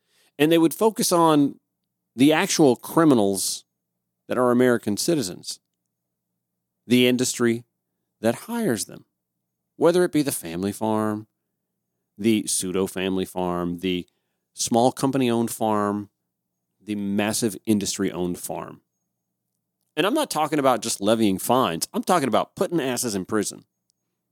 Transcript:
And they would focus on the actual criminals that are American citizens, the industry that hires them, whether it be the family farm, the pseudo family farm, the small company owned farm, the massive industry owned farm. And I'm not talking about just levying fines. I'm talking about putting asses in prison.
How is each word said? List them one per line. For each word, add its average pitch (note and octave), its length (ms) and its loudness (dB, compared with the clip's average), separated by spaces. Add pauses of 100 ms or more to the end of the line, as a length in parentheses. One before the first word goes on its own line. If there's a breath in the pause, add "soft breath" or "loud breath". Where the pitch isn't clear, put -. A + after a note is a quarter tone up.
(400)
And D3+ 100 4
they E3 80 6
would E3 160 4
focus A3 380 0
on D#3+ 480 4 (560)
the C#3 160 6
actual D#3 460 4
criminals A2 880 2 (640)
that G2 100 -4
are B2 120 2
American A#2+ 460 2
citizens, B2 640 -4 (1300)
the B2 180 4
industry A#2+ 600 0 (560)
that A2 140 0
hires G#3 500 -6
them, - 200 -18 (680)
whether F3 300 2
it - 60 -4
be D3+ 100 2
the C3+ 100 -4
family F2+ 400 -6
farm, G#2+ 560 -4 (880)
the G#2+ 300 0
pseudo F#2+ 400 -4
family F#2+ 400 -4
farm, F2 540 -4
the F2+ 280 -4 (460)
small A#2+ 380 2
company C3+ 400 -2
owned A#2 180 0
farm, G#2 600 -2 (720)
the G#2 160 -8
massive G#2 720 -2
industry G2 460 -2
owned F2 260 -4
farm. E2+ 440 -12 (1120)
And D#3 100 2
I'm A3 80 0
not D#4 160 0
talking D3+ 300 -2
about B2+ 220 2
just A2+ 200 -6
levying G#2 380 2
fines. A2+ 520 0
I'm B3+ 120 -6
talking E3 240 0
about G#2 280 -2
putting F3 240 -2
asses B2 360 -4
in F#2 100 -4
prison. G#2 400 -6 (680)